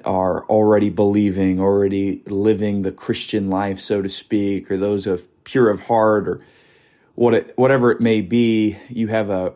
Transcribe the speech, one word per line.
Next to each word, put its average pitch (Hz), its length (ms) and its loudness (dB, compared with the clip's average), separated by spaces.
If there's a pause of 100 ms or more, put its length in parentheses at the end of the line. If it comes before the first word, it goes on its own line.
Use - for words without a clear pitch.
are 92 400 -2
already 107 440 2
believing, 98 720 0
already 98 640 0
living 101 580 -2
the 95 100 -4
Christian - 560 -6
life, 98 320 -4
so 101 200 -2
to 98 60 -6
speak, 101 640 -4
or 95 60 -2
those 101 280 -2
of 95 220 -4 (160)
pure 123 260 2
of 98 120 -2
heart, 107 440 2
or - 200 -6 (680)
what 117 180 2
it, - 240 0
whatever 127 340 4
it - 80 -2
may 113 220 2
be, 110 560 0 (100)
you 113 200 -4
have 107 220 -2
a 92 260 -2